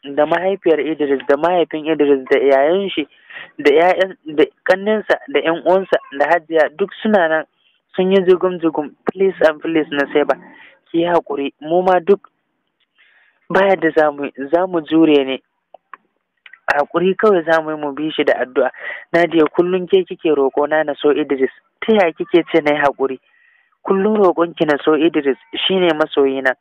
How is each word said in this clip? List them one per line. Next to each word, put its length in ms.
da 100
mahaifiyar 540
Idris, 480
da 100
mahaifin 480
Idris, 440
da 100
yayan 500
shi, 180
da 140
ƴaƴan, 460
da 80
ƙanninsa, 540
da 140
ƴan 240
uwansa, 320
da 100
Hajiya, 480
duk 140
suna 260
nan 180
sun 160
yi 160
jugum-jugum. 680
Please 240
and 120
please, 300
Nusaiba, 440
ki 80
yi 60
haƙuri. 560
Mu 200
ma 180
duk 300
ba 180
yadda 300
za 140
mu 140
yi, 60
za 160
mu 140
jure 440
ne. 160
Haƙuri 400
kawai 280
za 180
mu 100
yi, 60
mu 160
bi 180
shi 120
da 160
addu'a. 300
Nadia, 320
kullum 420
ke 180
kike 300
roƙo 340
na 140
na 120
so 160
Idris. 400
Ta 80
yaya 200
kike 380
ce 100
na 120
yi 80
haƙuri? 380
Kullum 320
roƙonki 480
na 180
so 120
Idris, 420
shi 120
ne 140
masoyina. 680